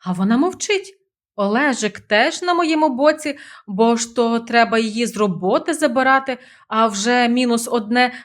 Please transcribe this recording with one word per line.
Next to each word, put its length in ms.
А 60
вона 260
мовчить. 560
Олежик 640
теж 420
на 120
моєму 360
боці, 480
бо 280
ж 200
то 240
треба 400
її 260
з 120
роботи 560
забирати, 640
а 200
вже 400
мінус 440
одне 420